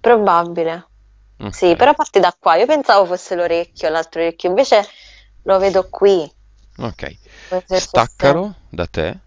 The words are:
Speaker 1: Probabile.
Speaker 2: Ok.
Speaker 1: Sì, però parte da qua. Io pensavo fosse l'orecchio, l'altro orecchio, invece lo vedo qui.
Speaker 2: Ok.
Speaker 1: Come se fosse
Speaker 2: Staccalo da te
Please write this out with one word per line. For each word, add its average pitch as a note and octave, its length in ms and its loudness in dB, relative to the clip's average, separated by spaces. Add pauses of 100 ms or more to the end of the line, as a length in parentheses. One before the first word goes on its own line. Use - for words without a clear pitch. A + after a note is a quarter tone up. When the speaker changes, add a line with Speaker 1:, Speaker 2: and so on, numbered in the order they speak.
Speaker 1:
Probabile. F3 840 0 (540)
Speaker 2:
Ok. G#2 140 -12
Speaker 1:
Sì, E3+ 220 2
però C#4 180 4
parte - 260 -2
da F3+ 180 0
qua. E3 180 2
Io G#3 100 2
pensavo C4 400 2
fosse F3+ 300 -6
l'orecchio, E3+ 540 -4
l'altro E3 300 -6
orecchio, E3+ 280 -4
invece G#3 360 2 (580)
lo F#3+ 160 0
vedo F#3+ 300 0
qui. G3 320 2 (580)
Speaker 2:
Ok. G2 380 -12 (320)
Speaker 1:
Come F#3 120 -4
se - 60 -20
fosse F#3 140 -2
Speaker 2:
Staccalo C#3 760 -2 (140)
da E2+ 180 -6
te E2 400 -8